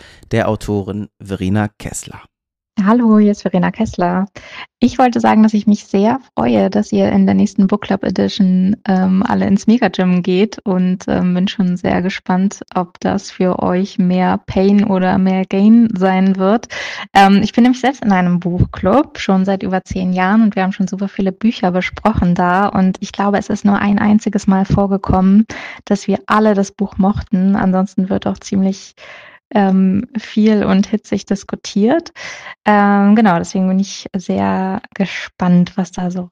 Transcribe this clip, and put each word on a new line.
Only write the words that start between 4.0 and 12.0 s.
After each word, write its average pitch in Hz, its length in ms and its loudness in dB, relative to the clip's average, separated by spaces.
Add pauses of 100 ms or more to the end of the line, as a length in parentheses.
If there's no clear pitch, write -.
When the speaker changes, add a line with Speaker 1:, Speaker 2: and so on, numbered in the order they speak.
Speaker 2:
Ich - 180 2
wollte 247 220 2
sagen, 214 240 4
dass 220 100 2
ich 208 140 -2
mich 208 180 2
sehr 214 320 0 (180)
freue, 214 340 0
dass 208 200 -2
ihr 196 220 2
in 196 120 4
der 196 120 2
nächsten 196 320 2
Book 208 140 -2
Club 196 200 -4
Edition, 190 760 0 (120)
ähm, 185 360 2
alle 196 220 -2
ins 196 220 0
Mega 233 220 4
Gym 180 340 0
geht 190 400 0
und, 185 420 -2
ähm, 180 280 0
bin 180 120 0
schon 180 300 -2
sehr 185 260 -2